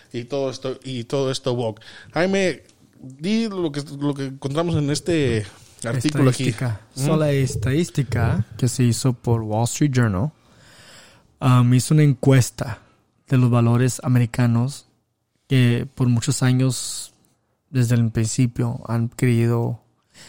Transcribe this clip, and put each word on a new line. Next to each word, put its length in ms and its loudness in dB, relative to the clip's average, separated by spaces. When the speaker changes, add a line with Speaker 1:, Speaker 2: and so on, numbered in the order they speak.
Speaker 1:
y 120 -8
todo 260 -4
esto, 320 -8
y 220 -8
todo 260 -2
esto 220 -4
woke. 280 -4
Jaime, 500 0
di 480 -4
lo 220 -4
que, 120 -6
lo 140 -2
que 120 -8
encontramos 500 -4
en 140 0
este 540 0
artículo 460 0
aquí. 180 -2
Speaker 2:
Estadística. 320 -6
Speaker 1:
Ujú. 100 -4
Speaker 2:
Solo 200 0
estadística 1200 -2
que 120 0
se 160 0
hizo 280 2
por 300 -2
Wall 220 -2
Street 280 0
Journal, 400 0
um, 340 4
hizo 180 2
una 120 6
encuesta 760 2
de 80 2
los 140 4
valores 520 2
americanos 840 0
que 480 2
por 140 0
muchos 340 0
años, 680 0
desde 260 2
el 160 2
principio, 760 -2
han 200 -2
creído 760 0